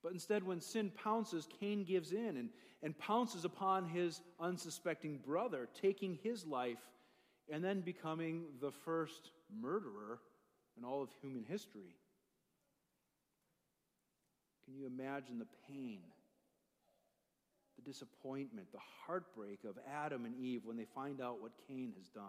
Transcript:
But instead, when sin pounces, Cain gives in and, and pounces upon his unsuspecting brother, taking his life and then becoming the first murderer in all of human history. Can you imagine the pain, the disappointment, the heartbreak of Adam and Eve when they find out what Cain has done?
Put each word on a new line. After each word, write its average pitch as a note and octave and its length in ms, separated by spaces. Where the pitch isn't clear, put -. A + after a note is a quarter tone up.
But E3+ 100
instead, F#3+ 300
when F3+ 180
sin G#3+ 300
pounces, G#3+ 560
Cain G3+ 240
gives E3+ 280
in G#3 260
and, A#2+ 120
and D#3 160
pounces A3+ 460
upon F#3+ 460
his E3+ 320
unsuspecting E3 800
brother, C#3+ 500
taking G3 420
his A3 220
life B2+ 320
and D#3 120
then F#3+ 180
becoming E3 640
the C#3+ 100
first D#3+ 600
murderer A#2 600
in A#2 80
all C3+ 160
of C3 80
human C3 240
history. G#2+ 540
Can C3 120
you C3+ 100
imagine C3 540
the A2 80
pain, B2+ 320
the A#2+ 60
disappointment, C3 920
the - 80
heartbreak A2+ 640
of G2+ 120
Adam D3 340
and A#2 100
Eve B2+ 280
when A2+ 140
they A2+ 160
find C3+ 260
out B2 220
what A2+ 100
Cain C3 300
has F#2 120
done? G#2 200